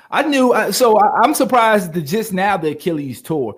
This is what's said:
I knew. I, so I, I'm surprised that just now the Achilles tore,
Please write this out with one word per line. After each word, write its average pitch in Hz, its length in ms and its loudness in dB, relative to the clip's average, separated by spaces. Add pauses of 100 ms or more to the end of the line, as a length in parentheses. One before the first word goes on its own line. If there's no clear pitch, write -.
(100)
I 240 140 -2
knew. 262 300 2
I, 202 180 0
so 220 260 2
I, 196 260 2
I'm 294 100 2
surprised 220 600 2
that 170 100 -4
just 208 280 -4
now 196 240 0
the 160 160 -4
Achilles 147 500 -6
tore, 131 360 -6